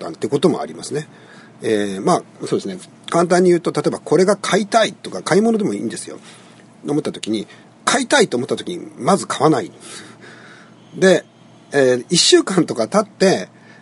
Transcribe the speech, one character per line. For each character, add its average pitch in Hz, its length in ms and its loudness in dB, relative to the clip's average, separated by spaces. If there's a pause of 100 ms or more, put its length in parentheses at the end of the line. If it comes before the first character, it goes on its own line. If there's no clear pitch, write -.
な 85 80 -10
ん 82 60 -12
て 113 140 -6
こ 143 100 0
と 147 80 2
も - 140 0
あ 147 40 -6
り 80 80 -14
ま - 120 -16
す - 80 -10
ね。 151 140 -6 (540)
え 104 380 -2
ー、 - 20 -10
ま 170 160 2
あ、 - 60 -4 (220)
そ - 100 -4
う 101 40 0
で - 20 -8
す - 60 -8
ね。 92 100 -8 (320)
簡 170 180 0
単 180 160 4
に 180 60 6
言 175 100 4
う - 20 -8
と、 165 100 -4
例 147 160 -4
え - 20 0
ば 110 100 -8
こ - 180 0
れ 185 80 4
が 202 120 2
買 190 240 -2
い 202 60 -6
た 226 180 2
い 98 80 -6
と - 160 -14
か、 101 120 -10
買 170 180 2
い - 20 2
物 226 160 2
で 208 60 -2
も 135 100 -2
い 101 40 -6
い - 40 -8
ん 113 80 -4
で - 80 -10
す - 120 -14
よ。 - 80 -14 (680)
思 147 120 0
っ - 20 -6
た 101 100 -6
時 104 200 -8
に、 107 160 -4 (380)
買 269 180 0
い 233 40 -8
た 285 140 4
い 196 60 4
と - 100 -4
思 123 80 -4
っ - 20 -16
た 117 80 -2
時 90 220 -10
に、 - 100 -12 (100)
ま 160 200 2
ず - 100 -6
買 - 140 -6
わ 147 80 4
な 131 120 2
い。 87 100 -10 (1300)
で、 185 280 4 (460)
え 131 240 4
ー、 123 140 -6
一 180 80 2
週 349 260 6
間 190 220 2
と 110 100 -6
か 110 120 -2
経 202 220 0
っ - 20 -20
て、 139 380 0 (320)